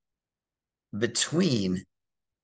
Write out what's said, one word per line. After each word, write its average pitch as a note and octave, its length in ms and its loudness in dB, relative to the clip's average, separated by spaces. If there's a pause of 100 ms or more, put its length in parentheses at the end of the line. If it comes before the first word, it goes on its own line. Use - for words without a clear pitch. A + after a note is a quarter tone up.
(1000)
between A2+ 840 0 (600)